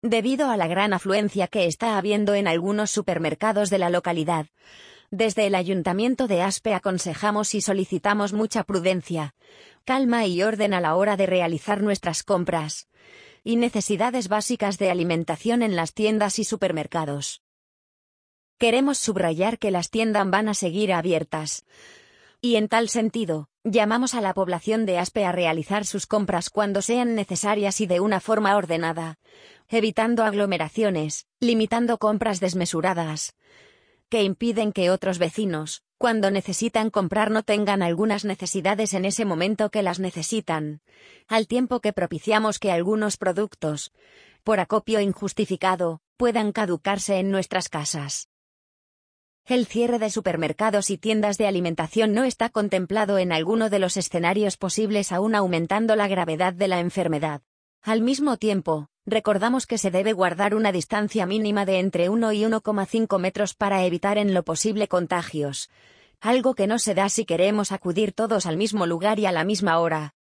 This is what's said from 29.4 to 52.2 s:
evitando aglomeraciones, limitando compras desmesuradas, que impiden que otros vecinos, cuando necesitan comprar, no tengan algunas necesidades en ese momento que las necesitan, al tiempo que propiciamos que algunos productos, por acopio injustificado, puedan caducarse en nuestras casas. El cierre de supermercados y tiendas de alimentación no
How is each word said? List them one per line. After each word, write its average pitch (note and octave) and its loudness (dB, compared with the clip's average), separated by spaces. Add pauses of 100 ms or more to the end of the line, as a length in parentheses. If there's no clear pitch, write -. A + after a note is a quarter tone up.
evitando A3+ 2
aglomeraciones, F#3+ 0 (120)
limitando A#3 2
compras G#3+ 0
desmesuradas, E3+ -2 (720)
que A3 2
impiden G#3 0
que F3+ 2
otros F#3 0
vecinos, E3 -2 (160)
cuando A3 2
necesitan A3 -2
comprar, G#3 0
no G#3+ 2
tengan G#3 2
algunas G3+ 0
necesidades G3 -2
en F#3 -2
ese G3+ -2
momento G3+ 0
que G#3+ 0
las F3 0
necesitan, E3 -4 (460)
al A3 0
tiempo B3 0
que G#3 0
propiciamos G#3+ 0
que G3 0
algunos G3 0
productos, F3 -4 (520)
por G#3+ 2
acopio G#3+ 0
injustificado, F#3 0 (160)
puedan A3 0
caducarse G3 -2
en G3 0
nuestras F#3 -4
casas. D3 -6 (1200)
El B3+ 0
cierre A#3 0
de G#3+ -2
supermercados G3 -2
y G3 -4
tiendas G#3 0
de G#3+ 2
alimentación F3+ 0
no A#3 2